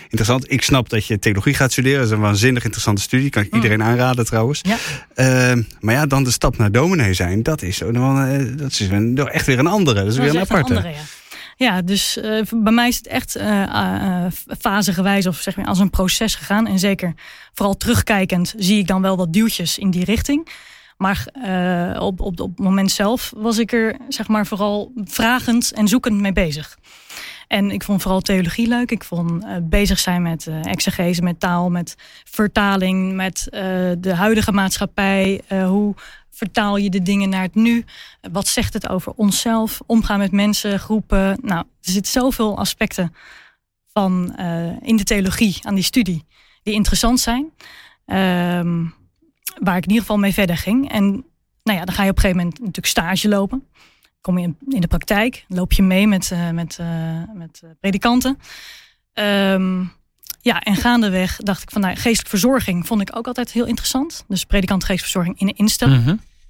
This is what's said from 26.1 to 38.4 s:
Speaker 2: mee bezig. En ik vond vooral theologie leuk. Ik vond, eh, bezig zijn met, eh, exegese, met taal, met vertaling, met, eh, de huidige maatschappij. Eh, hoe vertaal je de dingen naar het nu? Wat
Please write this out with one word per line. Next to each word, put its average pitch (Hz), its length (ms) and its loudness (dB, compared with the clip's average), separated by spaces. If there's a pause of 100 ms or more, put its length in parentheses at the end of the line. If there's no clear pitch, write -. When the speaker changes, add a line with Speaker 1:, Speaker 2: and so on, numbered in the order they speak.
Speaker 2:
mee 196 120 0
bezig. 156 440 -4 (720)
En 202 240 0
ik 196 120 -6
vond 202 180 0
vooral 190 200 0
theologie 190 460 0
leuk. 240 240 0
Ik 226 120 -4
vond, 170 400 -4
eh, - 60 -14 (120)
bezig 190 380 2
zijn 180 220 0
met, 165 260 -4
eh, 156 180 -6
exegese, 180 560 0
met 175 180 -2
taal, 180 300 0
met 175 260 -4 (280)
vertaling, 190 880 0
met, 190 360 -4
eh, 208 120 -8 (360)
de 185 160 -2
huidige 208 380 2
maatschappij. 190 960 0
Eh, 190 200 0
hoe 202 280 0 (380)
vertaal 208 440 -2
je 202 120 0
de 185 120 0
dingen 196 280 0
naar 190 120 -2
het 185 140 -4
nu? 233 300 2 (460)
Wat 196 160 -2